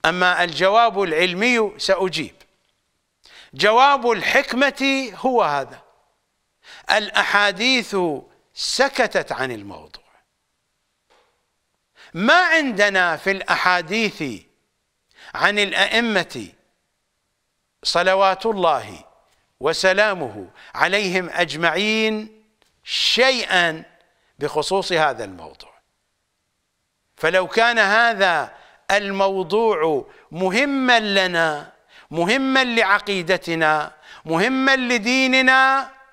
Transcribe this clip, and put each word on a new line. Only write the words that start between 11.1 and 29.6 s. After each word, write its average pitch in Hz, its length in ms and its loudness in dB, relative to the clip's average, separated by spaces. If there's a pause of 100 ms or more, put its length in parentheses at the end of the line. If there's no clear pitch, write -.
ما 240 320 4
عندنا 202 680 2
في 190 140 -4
الأحاديث 180 1120 -2 (920)
عن 202 240 0
الأئمة 196 920 -2 (1300)
صلوات 190 640 0
الله 147 580 -2 (560)
وسلامه 160 880 0 (240)
عليهم 185 560 0
أجمعين 208 1120 -2 (400)
شيئا 185 1000 0 (540)
بخصوص 156 540 -2
هذا 143 320 0
الموضوع، 85 540 -18 (1400)
فلو 175 320 0
كان 233 300 2
هذا 196 800 2 (340)
الموضوع 196 1160 0 (240)